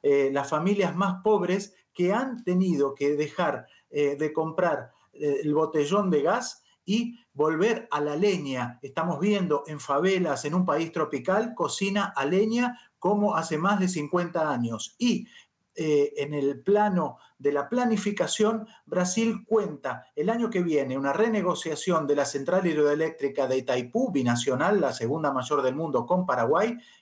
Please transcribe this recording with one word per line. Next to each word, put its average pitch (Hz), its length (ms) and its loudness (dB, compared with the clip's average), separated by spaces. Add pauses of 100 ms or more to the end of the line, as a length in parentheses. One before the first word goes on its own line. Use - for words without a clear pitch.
eh, 139 320 2
las 139 160 -2
familias 175 460 0
más 185 300 -2
pobres 196 500 0 (180)
que 180 200 0
han 254 320 -4
tenido 170 500 2
que 143 220 0
dejar, 151 500 -2 (240)
eh, 147 260 0
de 151 160 -2
comprar, 160 600 -2 (200)
eh, 147 300 -2
el 151 120 0
botellón 156 540 2
de 151 140 2
gas 214 400 -2 (220)
y 233 340 -2 (140)
volver 160 580 0
a 147 100 -2
la 147 140 -2
leña. 147 640 0
Estamos 165 380 -4
viendo 185 480 2
en 151 140 -10
favelas, 165 640 0
en 147 100 -2
un 180 100 4
país 165 280 0
tropical, 160 640 -2
cocina 196 580 -2
a 135 120 -2
leña 226 520 2 (220)
como 202 340 2
hace 160 240 -2
más 196 220 2
de 185 80 2
cincuenta 170 640 -2
años. 117 480 -4
Y, - 260 0 (540)
eh, 147 360 2
en 147 180 -4
el 139 260 -2
plano 190 580 2 (200)
de 143 140 2
la 143 160 -2
planificación, 214 1000 0 (180)
Brasil 190 640 -2
cuenta 151 600 -2 (100)
el 156 120 -2
año 233 220 0
que 185 100 0
viene 139 380 0
una 139 140 0
renegociación 175 960 0
de 143 80 4
la 143 80 2
central 175 420 0
hidroeléctrica 147 800 2
de 131 120 2
Itaipú, 127 520 -2
binacional, 135 680 2
la 131 120 0
segunda 143 400 -2
mayor 135 300 0
del 127 140 0
mundo 143 280 -2
con 180 220 0
Paraguay, 160 500 2 (260)